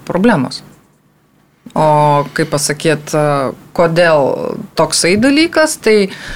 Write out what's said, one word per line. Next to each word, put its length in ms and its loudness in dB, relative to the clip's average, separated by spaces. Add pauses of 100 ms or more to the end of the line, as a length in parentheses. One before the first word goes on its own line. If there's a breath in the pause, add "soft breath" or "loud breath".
problemos. 600 -2 (1040)
O, 600 2
kaip 240 -4
pasakyt, 640 -4 (560)
kodėl 560 2 (480)
toksai 460 0
dalykas, 600 2
tai 320 2 (260 loud breath)